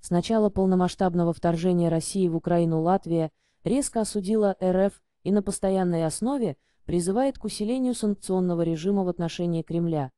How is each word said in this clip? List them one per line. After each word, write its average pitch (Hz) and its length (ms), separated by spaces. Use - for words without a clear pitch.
С - 80
начала 214 400
полномасштабного 180 840
вторжения 170 560
России 175 380
в 165 80
Украину 165 440
Латвия 165 500
резко 240 380
осудила 208 580
Р 185 180
Ф - 160
и 185 100
на 202 100
постоянной 185 640
основе 220 500
призывает 196 500
к - 80
усилению 240 500
санкционного 185 680
режима 170 420
в 180 40
отношении 170 540
Кремля. 165 560